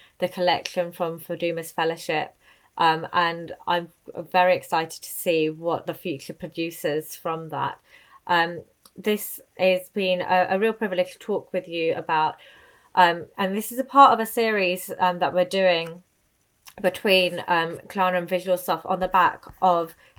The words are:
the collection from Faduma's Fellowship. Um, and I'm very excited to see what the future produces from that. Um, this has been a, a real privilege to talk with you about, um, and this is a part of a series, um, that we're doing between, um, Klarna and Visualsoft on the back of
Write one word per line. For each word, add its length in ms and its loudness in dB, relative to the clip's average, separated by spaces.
the 80 -2
collection 640 -2
from 260 -6
Faduma's 540 -6
Fellowship. 640 -4
Um, 340 2
and 420 -2
I'm 220 -2
very 240 6
excited 460 -4
to 80 -16
see 400 0
what 380 -4
the 80 -6
future 380 -10
produces 840 -6
from 340 -8
that. 300 -6
Um, 340 0
this 440 -4
has 320 0
been 320 -2
a, 300 2
a 80 2
real 140 2
privilege 400 -2
to 60 -20
talk 340 -6
with 140 -4
you 280 -2
about, 400 0
um, 320 4
and 220 -2
this 140 -6
is 80 -8
a 40 0
part 300 8
of 60 0
a 80 -4
series, 720 0
um, 200 2
that 140 0
we're 120 2
doing 580 0
between, 640 2
um, 400 0
Klarna 320 0
and 80 -6
Visualsoft 580 -2
on 140 -2
the 80 -2
back 380 2
of 360 2